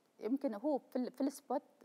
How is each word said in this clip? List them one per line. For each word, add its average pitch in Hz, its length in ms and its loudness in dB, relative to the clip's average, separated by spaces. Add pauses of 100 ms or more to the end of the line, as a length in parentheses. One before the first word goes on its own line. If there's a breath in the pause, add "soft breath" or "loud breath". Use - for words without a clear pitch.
(200)
يمكن 254 340 0
هو 254 240 0
في - 180 -8
ال-، 254 160 0
في - 100 -6
السبوت، 262 400 0 (240)